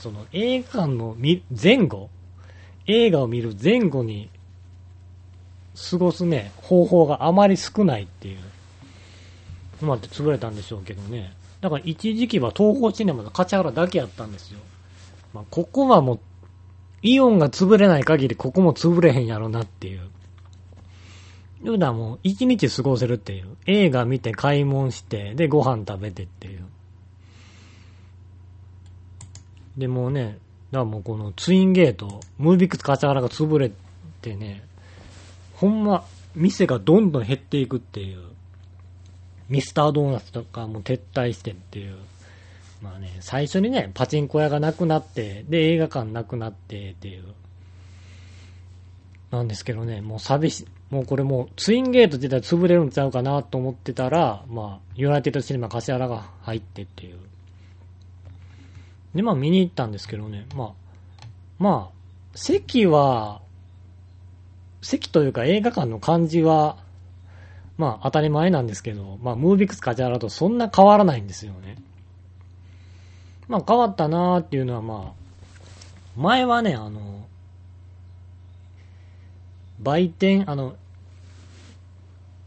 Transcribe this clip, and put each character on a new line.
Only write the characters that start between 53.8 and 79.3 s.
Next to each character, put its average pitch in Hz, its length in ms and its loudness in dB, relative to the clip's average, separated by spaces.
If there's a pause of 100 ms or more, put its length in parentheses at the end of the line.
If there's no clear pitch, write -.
た 127 160 -4
ら、 135 380 0
ま 104 340 -12
あ、 - 120 -20
ユ 139 140 -2
ナ 147 100 2
イ 135 40 0
テ 143 80 -2
ッ - 20 -4
ド 143 80 -2
シ 139 140 -6
ネ 131 40 -4
マ 117 100 -6
橿 117 220 -6
原 127 160 -2
が 113 200 -8 (160)
入 113 160 -8
っ - 20 -8
て 98 220 -16
っ 95 40 -14
て - 200 -20
い 87 60 -20
う。 87 40 -20 (2000)
で、 175 80 0
ま 226 100 2
あ - 20 2
見 139 160 0
に 185 100 4
行 175 100 0
っ - 20 -16
た 127 140 -4
ん 107 60 -10
で 101 60 -10
す - 80 -14
け 107 120 -10
ど 104 100 -10
ね、 104 160 -12 (100)
ま 131 100 -8
あ、 - 600 -20 (340)
ま 151 320 0
あ、 - 460 -20
席 285 480 0
は、 131 560 2 (1500)
席 - 220 -4
と 160 140 2
い 139 60 2
う 123 40 -2
か 120 120 -2
映 185 160 2
画 233 120 0
館 131 160 -4
の 110 100 -8
感 165 300 2
じ 160 140 2
は、 156 340 4 (1000)
ま 131 240 -2
あ - 40 -10
当 135 80 -2
た 156 100 2
り 151 80 0
前 156 200 2
な 147 120 2
ん 117 40 -4
で 104 80 -6
す - 80 -12
け 110 120 -8
ど、 98 280 -12
ま 123 100 -6
あ 113 40 -6
ム 160 160 4
ー 202 40 6
ビ 196 100 4
ッ - 20 -8
ク - 60 -10
ス - 60 -16
梶 123 220 -4
原 123 160 0
と 113 100 -6
そ 160 200 -2
ん 240 100 0
な 226 160 -2
変 196 100 8
わ 208 120 10
ら 208 80 6
な 151 120 2
い 107 60 -8
ん 98 40 -10
で 98 80 -12
す - 120 -16
よ 98 80 -14
ね。 92 220 -18 (1700)
ま 226 100 -2
あ 156 80 -2
変 226 100 4
わ 240 100 4
っ 196 100 -6
た 160 120 0
な 180 300 2
ー - 20 2
っ 165 40 -6
て 139 120 -6
い 135 40 0
う 131 40 -2
の 123 100 -4
は 113 80 -8
ま 107 320 -10
あ、 - 1080 -20
前 240 240 4
は 240 180 2
ね、 190 120 0
あ 107 140 -8
の、 104 380 -12 (2500)